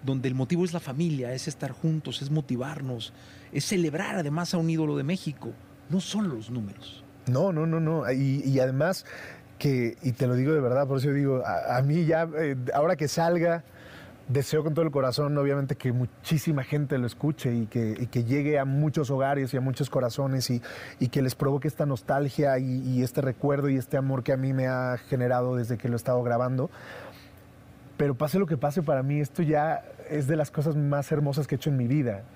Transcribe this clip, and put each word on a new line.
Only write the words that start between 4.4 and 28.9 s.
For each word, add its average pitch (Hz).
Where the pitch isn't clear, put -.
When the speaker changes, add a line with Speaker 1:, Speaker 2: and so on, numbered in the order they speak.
Speaker 1:
a 175
un 165
ídolo 156
de 139
México. 139
No 185
son 202
los 110
números. 107
Speaker 2:
No, 151
no, 156
no, 165
no. 156
Y, 135
y 131
además 135
que, 127
y 135
te 131
lo 123
digo 131
de 156
verdad, 131
por 135
eso 139
digo, 139
a, 104
a 131
mí 151
ya, 160
eh, 147
ahora 160
que 147
salga, 170
deseo 143
con 151
todo 165
el 160
corazón, 143
obviamente, 139
que 127
muchísima 135
gente 147
lo 123
escuche 135
y 117
que, 110
y 123
que 120
llegue 143
a 135
muchos 139
hogares 135
y -
a -
muchos 131
corazones 131
y, 120
y 127
que 143
les 127
provoque 143
esta 151
nostalgia 139
y, 131
y 127
este 127
recuerdo 139
y 135
este 131
amor 135
que 135
a 135
mí 131
me 131
ha 127
generado 123
desde 120
que 123
lo 120
he -
estado 123
grabando. 123
Pero 143
pase 151
lo 196
que 156
pase, 147
para 143